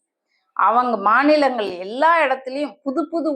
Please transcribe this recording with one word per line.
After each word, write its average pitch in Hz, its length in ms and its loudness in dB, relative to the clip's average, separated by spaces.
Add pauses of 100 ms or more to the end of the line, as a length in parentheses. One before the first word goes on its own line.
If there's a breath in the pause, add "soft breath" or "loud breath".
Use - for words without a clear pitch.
(560)
அவங்க 240 460 2
மாநிலங்கள் 254 760 2
எல்லா 247 340 0 (100)
இடத்துலயும் 262 580 -4
புது 277 280 -4
புது 320 280 -4